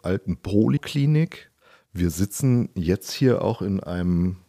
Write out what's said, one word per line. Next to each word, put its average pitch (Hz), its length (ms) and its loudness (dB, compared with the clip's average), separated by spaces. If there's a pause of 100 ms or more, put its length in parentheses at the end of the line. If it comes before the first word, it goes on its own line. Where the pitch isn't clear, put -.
alten 90 360 -4
Poliklinik. 143 1120 0 (420)
Wir 87 160 0
sitzen 120 680 0
jetzt 90 380 -2
hier 127 300 2
auch 110 180 -2
in 95 200 -2
einem 90 580 -2 (100)